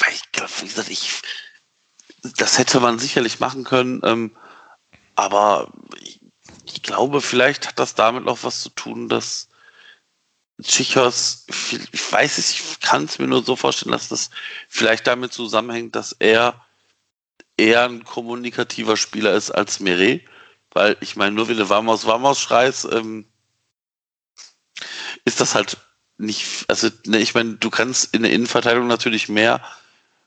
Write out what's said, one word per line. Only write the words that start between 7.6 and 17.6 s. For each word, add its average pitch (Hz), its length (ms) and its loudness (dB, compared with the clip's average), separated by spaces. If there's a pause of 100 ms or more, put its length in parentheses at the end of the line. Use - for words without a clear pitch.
hat - 120 -8
das - 160 -2
damit 113 280 2
noch 123 200 -2
was 123 180 -6
zu - 80 -10
tun, 117 400 -10
dass - 400 -4 (1120)
Chichos, - 840 2 (260)
ich - 400 -8
weiß - 260 2
es, - 140 -2
ich - 300 -8
kann's 139 380 -2
mir 135 80 0
nur 131 160 2
so 127 120 0
vorstellen, 123 360 -2
dass 120 180 -4
das - 200 -6 (400)
vielleicht 113 380 0
damit 123 260 -2
zusammenhängt, 117 600 -4
dass 104 240 -6
er 117 420 4 (960)
eher 117 280 6